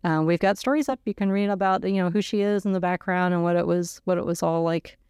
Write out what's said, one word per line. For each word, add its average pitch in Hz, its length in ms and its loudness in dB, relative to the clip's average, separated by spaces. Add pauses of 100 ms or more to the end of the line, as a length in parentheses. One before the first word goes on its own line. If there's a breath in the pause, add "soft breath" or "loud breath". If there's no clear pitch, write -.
uh, 160 200 2
we've 165 140 2
got 196 200 2
stories 285 300 0
up. 262 180 -4
You 208 80 -4
can 196 180 0
read 202 180 0
about, 190 320 0
you 196 140 0
know, 180 120 2
who 202 140 0
she 202 200 -2
is 202 220 0
in 208 80 0
the 185 60 0
background 180 560 0
and 170 80 2
what 175 140 2
it 170 100 2
was, 175 380 -2
what 185 120 0
it - 80 -4
was 170 200 -4
all 165 180 0
like 165 340 -4 (140)